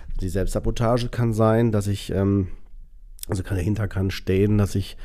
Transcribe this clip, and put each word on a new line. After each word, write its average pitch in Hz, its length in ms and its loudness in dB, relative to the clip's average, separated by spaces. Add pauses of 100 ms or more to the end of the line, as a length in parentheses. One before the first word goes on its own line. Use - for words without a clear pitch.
(220)
die 95 80 -2
Selbstsabotage 110 800 0
kann 117 240 0
sein, 110 400 4
dass 104 140 0
ich, 101 240 -4
ähm, 98 360 2 (800)
also 92 160 -2
kann, 98 140 -4
dahinter 98 320 -2
kann 95 200 -2
stehen, 104 480 2
dass 101 180 2
ich 101 300 -4